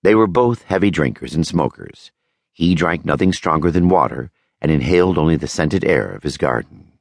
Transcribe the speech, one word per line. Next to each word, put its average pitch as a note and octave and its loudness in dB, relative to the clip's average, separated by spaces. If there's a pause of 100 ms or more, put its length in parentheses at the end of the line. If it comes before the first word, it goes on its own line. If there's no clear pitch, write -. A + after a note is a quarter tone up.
They G2+ 4
were A2 4
both A#2+ 0
heavy F#2+ 0
drinkers C#2 -4
and D#2+ -2
smokers. A#1+ -6 (420)
He F2 0
drank E2 -2
nothing E2+ 0
stronger E2 -2
than F2 2
water C2 0 (320)
and D#2+ 0
inhaled F2 2
only D#2+ 2
the D2+ -4
scented E2 -2
air G#1 0
of G1+ -16
his C#2+ -6
garden. A1 -4